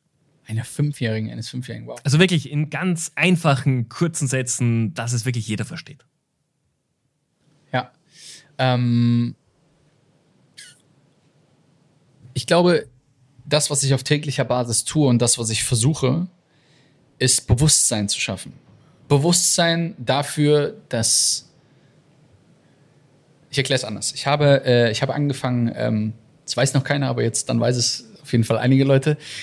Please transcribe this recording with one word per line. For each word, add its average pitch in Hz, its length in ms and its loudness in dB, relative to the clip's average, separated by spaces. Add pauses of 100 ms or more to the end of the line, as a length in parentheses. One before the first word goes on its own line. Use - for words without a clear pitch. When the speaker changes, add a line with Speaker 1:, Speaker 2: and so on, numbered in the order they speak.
(460)
Speaker 1:
Einer 110 180 -4
Fünfjährigen, 113 680 -4
eines 113 200 -12
Fünfjährigen, 117 360 -12
wow. 120 180 -14
Speaker 2:
Also 139 140 0
wirklich 175 320 2
in 147 200 -4
ganz 165 460 -6
einfachen, 143 760 0
kurzen 170 360 -4
Sätzen, 120 680 -2
dass 117 180 -6
es 120 140 -2
wirklich 120 200 -4
jeder 107 200 -4
versteht. - 400 -16 (1600)
Speaker 1:
Ja. - 220 -6 (640)
Ähm, 120 760 2 (3000)
ich - 140 -8
glaube, 175 420 2 (560)
das, 151 240 0
was 139 140 -2
ich 135 100 2
auf 131 120 0
täglicher 147 400 -2
Basis 120 400 0
tue 151 240 2
und 120 120 6
das, 120 180 2
was 113 120 -4
ich 110 140 -2
versuche, 135 640 0 (880)
ist - 280 0
Bewusstsein 117 640 2
zu - 120 -4
schaffen. - 340 -8 (540)
Bewusstsein 165 880 2
dafür, 143 880 0
dass - 580 0 (2000)
ich - 80 -6
erklär's 131 260 0
anders. 104 280 -8
Ich - 140 -8
habe, 143 380 4
äh, 120 260 4
ich 107 120 -4
habe 127 120 0
angefangen, 131 600 -2
ähm, 113 380 -2 (320)
das - 120 -8
weiß 135 180 2
noch 135 100 2
keiner, 139 240 0
aber 120 140 -2
jetzt, - 260 -2
dann 117 120 0
weiß 123 160 2
es - 300 -4 (160)
auf - 100 -16
jeden 117 120 4
Fall 113 140 0
einige 135 260 4
Leute. 139 320 2 (260)